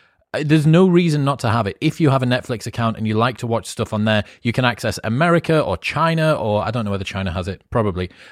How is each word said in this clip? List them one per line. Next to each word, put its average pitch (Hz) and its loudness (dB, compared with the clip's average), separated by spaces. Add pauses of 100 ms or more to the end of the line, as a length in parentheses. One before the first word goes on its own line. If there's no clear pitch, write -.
(340)
Uh, 139 -2
there's 151 4
no 175 6
reason 170 4
not 139 0
to 117 -2
have 107 0
it. 98 -6
If 156 -2
you 151 4
have 135 2
a 123 0
Netflix 123 -4
account 113 -4
and 110 -4
you 110 0
like 113 0
to 123 -8
watch 113 -2
stuff - -6
on 107 0
there, 107 2 (180)
you 117 -2
can 127 0
access 113 -2
America 160 2
or 92 -2
China, 160 0
or 104 -2
I 110 -4
don't 117 -4
know 101 -4
whether 98 -4
China 95 -6
has 92 -6
it, - -10
probably, 92 -2 (220)